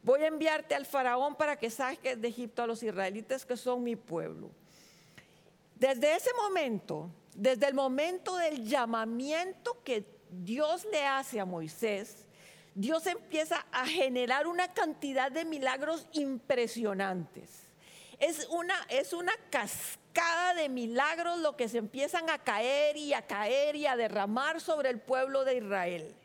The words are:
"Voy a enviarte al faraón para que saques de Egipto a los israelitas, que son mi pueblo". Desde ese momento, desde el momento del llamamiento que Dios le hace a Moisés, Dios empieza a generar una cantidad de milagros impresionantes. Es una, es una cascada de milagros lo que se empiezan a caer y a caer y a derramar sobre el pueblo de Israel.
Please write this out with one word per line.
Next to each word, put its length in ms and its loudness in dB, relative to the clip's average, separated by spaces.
"Voy 180 6
a 60 4
enviarte 480 2
al 100 -2
faraón 480 2
para 240 0
que 140 -4
saques 500 -2
de 60 0
Egipto 340 -4
a 60 0
los 160 -4
israelitas, 640 -4
que 100 -2
son 260 -2
mi 120 0
pueblo". 560 -8
Desde 400 2
ese 220 2
momento, 760 -2
desde 320 2
el 80 2
momento 640 0
del 280 0
llamamiento 1200 -2
que 220 -4
Dios 640 -2
le 120 2
hace 360 0
a 60 -2
Moisés, 840 -6
Dios 320 0
empieza 640 -2
a 160 0
generar 580 2
una 260 0
cantidad 600 0
de 140 -2
milagros 680 -2
impresionantes. 1500 -2
Es 300 0
una, 260 -2
es 240 0
una 180 -2
cascada 1040 0
de 140 2
milagros 720 0
lo 160 0
que 140 0
se 80 -2
empiezan 520 -2
a 80 2
caer 600 2
y 160 0
a 120 -2
caer 520 2
y 100 0
a 80 4
derramar 640 0
sobre 300 2
el 100 -2
pueblo 460 2
de 100 4
Israel. 580 -2